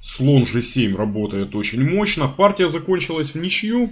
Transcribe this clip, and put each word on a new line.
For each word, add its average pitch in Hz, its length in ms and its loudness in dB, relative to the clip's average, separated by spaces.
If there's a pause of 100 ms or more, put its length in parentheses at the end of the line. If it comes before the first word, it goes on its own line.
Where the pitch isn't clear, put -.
Слон 135 420 4
Ж 120 160 -2
семь 113 340 0
работает 101 600 -4
очень 107 280 -2
мощно. 175 440 0
Партия 190 420 2
закончилась 165 600 -2
в 156 80 -8
ничью. 214 520 -2